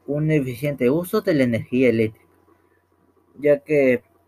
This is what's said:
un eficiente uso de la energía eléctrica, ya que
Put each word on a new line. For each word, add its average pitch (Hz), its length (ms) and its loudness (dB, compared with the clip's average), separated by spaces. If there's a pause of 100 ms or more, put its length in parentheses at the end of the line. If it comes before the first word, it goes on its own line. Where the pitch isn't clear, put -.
un 151 240 -2
eficiente 127 580 -2
uso 175 320 -2
de 175 140 0
la 135 80 2
energía 123 460 0
eléctrica, 110 380 -2 (1080)
ya 143 220 2
que 135 440 0 (240)